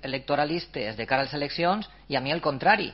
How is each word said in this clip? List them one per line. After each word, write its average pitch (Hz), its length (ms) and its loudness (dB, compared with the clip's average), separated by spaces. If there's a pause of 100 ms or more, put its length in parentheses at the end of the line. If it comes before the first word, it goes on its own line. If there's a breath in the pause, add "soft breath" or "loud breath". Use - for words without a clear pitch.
electoralistes 139 960 -2
de 110 100 -6
cara 131 160 2
a 135 60 -4
les - 60 -8
eleccions 170 520 0 (220 loud breath)
i 139 80 0
a 127 40 0
mi 135 140 -2
el 170 80 -2
contrari, 160 520 2